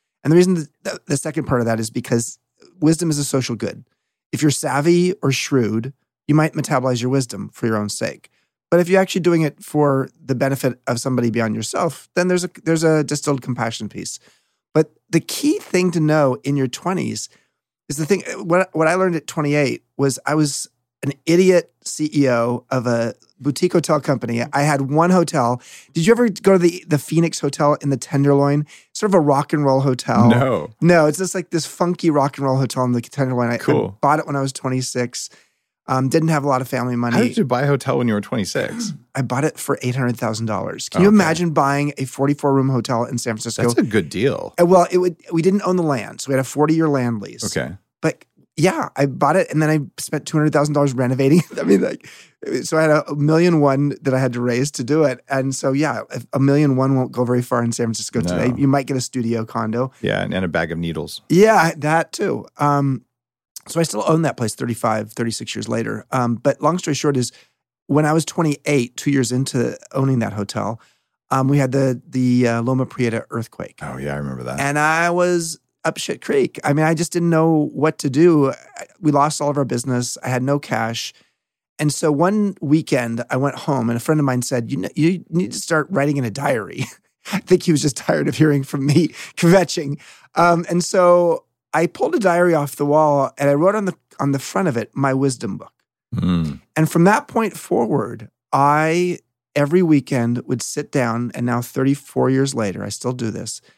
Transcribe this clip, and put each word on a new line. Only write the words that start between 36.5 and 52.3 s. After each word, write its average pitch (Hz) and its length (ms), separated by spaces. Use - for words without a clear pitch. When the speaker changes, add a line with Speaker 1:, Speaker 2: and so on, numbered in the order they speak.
Speaker 1:
of 127 60
family 123 280
money. 120 180
Speaker 2:
How 196 80
did 240 140
you 208 80
buy 123 200
a - 20
hotel 135 320
when 123 100
you 107 60
were 104 80
twenty-six? 143 720
Speaker 1:
<clears throat> - 100
I 135 60
bought 127 240
it - 140
for - 240
eight 123 120
hundred 123 220
thousand 110 300
dollars. 104 420
Can 185 140
you 196 60
Speaker 2:
Okay. 214 60
Speaker 1:
imagine 170 360
buying 143 480
a 131 80
forty-four 139 480
room 135 160
hotel 120 340
in 120 140
San 117 160
Francisco? 113 300
Speaker 2:
That's 120 140
a - 40
good 104 260
deal. - 500
Speaker 1:
Uh, 175 60
well, 180 260
it 185 60
would, 180 200
we 165 120
didn't 190 240
own 185 100
the 175 60
land, 120 400
so 135 80
we - 20
had 131 80
a 131 40
forty-year 156 440
land 120 320
lease. 104 340
Speaker 2:
Okay. 78 220
Speaker 1:
But - 240
yeah, 196 400
I 143 100
bought 143 300
it 185 140
and 151 100
then 151 80
I 156 120
spent - 260
two - 120
hundred 151 160
thousand 147 180
dollars 143 220
renovating 131 460
it. - 180
<laughs> - 20
I - 40
mean, - 180
like, - 260